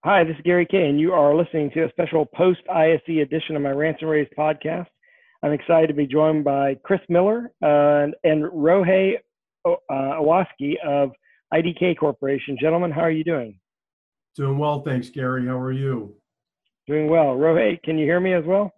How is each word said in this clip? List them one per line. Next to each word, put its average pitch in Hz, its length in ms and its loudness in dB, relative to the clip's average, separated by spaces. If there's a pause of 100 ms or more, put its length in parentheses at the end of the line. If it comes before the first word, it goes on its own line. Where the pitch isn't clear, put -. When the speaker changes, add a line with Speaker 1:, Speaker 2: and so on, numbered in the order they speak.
Speaker 1:
Hi, 196 180 4
this 160 120 -2
is 143 80 -20
Gary 175 220 2
Kay, 175 240 0
and 143 100 2
you 170 140 2
are 147 220 4
listening 160 360 -2
to 160 140 -2
a 127 40 -4
special 160 360 -2
post 180 360 0 (100)
I 165 200 4
S 156 180 2
E 160 120 0
edition 156 340 -4
of 147 60 -4
my 139 100 -2
Rants 151 300 -2
and 160 80 -6
Raves 151 280 0
podcast. 156 500 -4 (560)
I'm 147 80 0
excited 160 360 2
to 151 60 -2
be 143 140 -2
joined 156 360 2
by 139 400 0
Chris 185 260 -2
Miller, 208 420 0 (120)
uh, 156 40 2
and, 147 560 2
and 156 220 2
Rohei 185 720 2 (500)
O-, - 120 2 (120)
uh, 139 40 -4 (260)
Owaski 160 560 0 (100)
of 143 260 0 (400)
I 160 100 0
D 170 160 -2
K 180 160 0
Corporation. 139 680 -4
Gentlemen, 165 320 0
how 147 100 -4
are 165 100 0
you 160 120 -2
doing? 123 360 -6 (760)
Speaker 2:
Doing 139 220 -2
well, 147 240 -2
thanks, 127 280 -4
Gary. 127 360 -4
How 127 120 -4
are 127 140 -6
you? 131 440 -6 (720)
Speaker 1:
Doing 151 220 -2
well. 151 260 2
Rohei, 156 480 2
can 160 140 -2
you 156 80 0
hear 170 140 2
me 185 140 0
as 170 120 -2
well? 196 320 -2